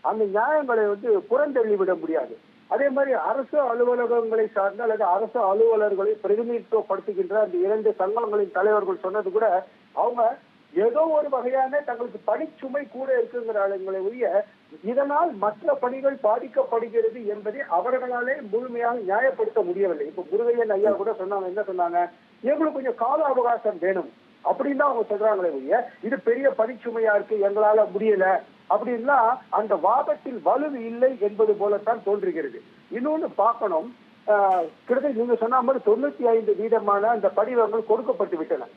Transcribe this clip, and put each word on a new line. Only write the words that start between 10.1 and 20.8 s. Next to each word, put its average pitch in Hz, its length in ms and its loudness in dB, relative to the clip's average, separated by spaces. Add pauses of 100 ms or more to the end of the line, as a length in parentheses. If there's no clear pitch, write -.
ஏதோ 233 260 2
ஒரு 302 280 2
வகையான 262 520 0
தங்களுக்கு 233 460 -8
பணிச்சுமை 269 600 -4
கூட 254 320 -2
இருக்குங்கிறாங்களே 196 840 -4
ஒழிய, 208 400 -2 (400)
இதனால் 285 480 0
மற்ற 208 420 -2
பணிகள் 269 480 -2
பாதிக்கப்படுகிறது 226 1040 0
என்பதை 208 340 -6
அவர்களாலே 247 880 -2
முழுமையாக 240 480 -2
நியாயப்படுத்த 220 640 0
முடியவில்லை. 175 440 -2
இப்ப 175 260 -10
முருகையன் 233 360 0
ஐயா 202 220 2